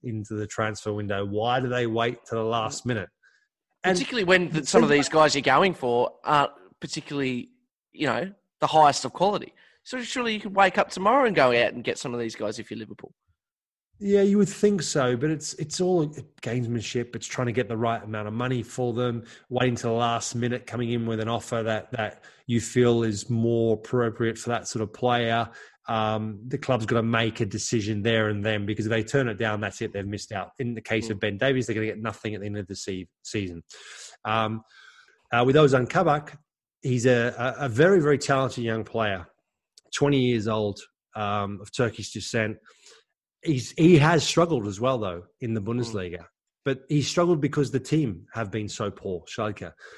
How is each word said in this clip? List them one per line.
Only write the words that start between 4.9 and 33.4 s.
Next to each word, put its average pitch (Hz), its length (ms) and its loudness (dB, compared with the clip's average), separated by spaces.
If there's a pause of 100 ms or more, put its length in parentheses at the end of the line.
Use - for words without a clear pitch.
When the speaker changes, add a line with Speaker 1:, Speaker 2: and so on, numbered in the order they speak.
Speaker 2:
these 139 100 0
guys 151 280 6
you're 139 60 0
going 147 300 4
for 120 380 0 (140)
aren't 143 260 2 (300)
particularly, 139 720 -6 (420)
you 147 160 -4
know, 127 240 -2 (280)
the 151 60 2
highest 147 380 4
of 123 80 -6
quality. 190 420 -2 (300)
So 254 180 -8
surely 233 320 -4
you 214 60 -6
could 202 160 -10
wake 196 220 6
up 202 120 2
tomorrow 240 360 4
and 196 100 0
go 135 140 6
out 120 240 4
and 117 100 -10
get 123 120 -2
some 127 160 -8
of 120 60 -4
these 113 160 -6
guys 110 240 -6
if 110 140 -12
you're 107 60 -8
Liverpool. 107 360 -16 (840)
Speaker 1:
Yeah, 202 220 4
you 196 160 6
would 196 100 6
think 202 340 2
so, 127 340 0
but 147 140 0
it's, - 240 -6
it's 151 260 -6
all 180 260 2 (360)
gamesmanship. 120 760 -4
It's 110 100 -12
trying 127 200 -2
to 117 60 0
get 107 160 0
the 117 80 -4
right 113 260 -2
amount 107 260 -6
of 107 60 -6
money 120 300 -2
for 123 280 -4
them, 120 320 -2 (240)
waiting 123 280 0
to - 80 -8
the 117 80 0
last 117 420 0
minute, 120 320 -2
coming 117 240 -4
in 117 160 -2
with 113 140 -2
an 110 80 -4
offer 117 340 -4
that, 110 300 -4
that 107 320 -6 (220)
you 117 140 2
feel 117 440 4
is 104 260 -2
more 113 440 2
appropriate 113 640 -2
for - 120 -8
that 117 180 -4
sort 110 140 -4
of 104 100 -6
player. 117 560 0 (400)
Um, 110 580 -2
the 139 120 -6
club's 123 260 0
gotta 113 180 2
make 113 380 0
a 113 60 0
decision 107 560 -2
there 110 260 2
and 104 160 -4
then, 104 220 -2
because 104 180 -4
if 107 60 -2
they 113 120 0
turn 135 240 0
it 104 120 -4
down, 107 240 -2
that's 101 180 -6
it, 110 140 -6
they've 98 120 -6
missed 101 260 -8
out. 95 260 -6
In 120 160 -4
the 110 80 -10
case 110 260 -2
of 107 80 -4
Speaker 2:
Mm. 92 40 -12
Speaker 1:
Ben 101 180 -2
Davies, 131 280 0
they're 117 80 -2
gonna 110 120 -2
get 104 120 -6
nothing 107 360 -8
at 95 60 -8
the 101 60 -10
end 104 120 -8
of 95 80 -8
the 95 100 -10
se-, 92 320 -8 (140)
season. 90 420 -8 (600)